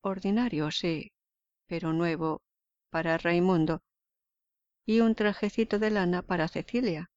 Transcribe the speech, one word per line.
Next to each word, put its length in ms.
ordinario, 680
sí, 420
pero 260
nuevo, 500
para 280
Raimundo, 640
y 140
un 140
trajecito 640
de 120
lana 320
para 260
Cecilia. 680